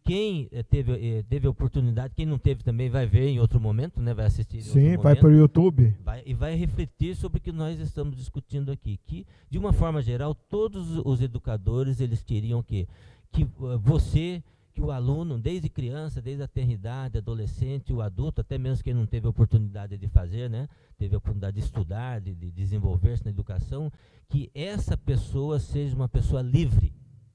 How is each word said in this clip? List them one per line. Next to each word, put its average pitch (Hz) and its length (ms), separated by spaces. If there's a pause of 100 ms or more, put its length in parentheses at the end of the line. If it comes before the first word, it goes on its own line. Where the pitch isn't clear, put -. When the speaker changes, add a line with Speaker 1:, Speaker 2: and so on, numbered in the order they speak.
Speaker 1:
quem, 196 500
eh, 120 100
teve, 127 300
eh, 113 360
teve 139 180
a 135 40
oportunidade, 123 640
quem 160 100
não 151 140
teve 127 240
também 123 260
vai 123 180
ver 120 220
em 127 120
outro 117 200
momento, 110 400
né, 120 140
vai 107 120
assistir 110 320
em - 20
outro - 120
Speaker 2:
Sim, 147 240
vai - 0
Speaker 1:
momento. 147 240
Speaker 2:
pro 156 140
YouTube. 151 680
Speaker 1:
Vai, 123 220
e 131 80
vai 139 220
refletir 165 600
sobre 175 240
o - 20
que 175 120
nós 160 280
estamos 147 360
discutindo 135 540
aqui, 117 360
que, 180 200 (240)
de - 80
uma 202 140
forma 160 280
geral, 127 340
todos 190 640
os 131 220
educadores, 120 800
eles 117 220
queriam 117 400
que, 98 260 (420)
que, - 120
eh, 139 60 (300)
você, 160 640 (300)
que - 80
o 151 100
aluno, 139 480
desde 151 300
criança, 139 540
desde 139 200
a 131 60
tenra 123 240
idade, 117 460
adolescente, 113 720
o 117 80
adulto, 110 400
até - 160
mesmo 127 260
quem 123 120
não 117 100
teve 110 220
a 117 40
oportunidade 101 680
de 98 100
fazer, 101 400
né, 117 180 (300)
teve 101 180
a 104 40
oportunidade 98 400
de 117 40
estudar, 110 600
de, 92 120
de 87 160
desenvolver-se 98 720
na 110 80
educação, 131 600 (380)
que 139 240
essa 180 420
pessoa 139 640
seja 143 340
uma 127 140
pessoa 127 320
livre, 127 540 (400)